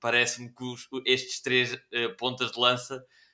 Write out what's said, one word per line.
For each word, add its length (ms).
parece-me 540
que 100
os, 240
estes 360
três, 380
eh, 160
pontas 440
de 60
lança 460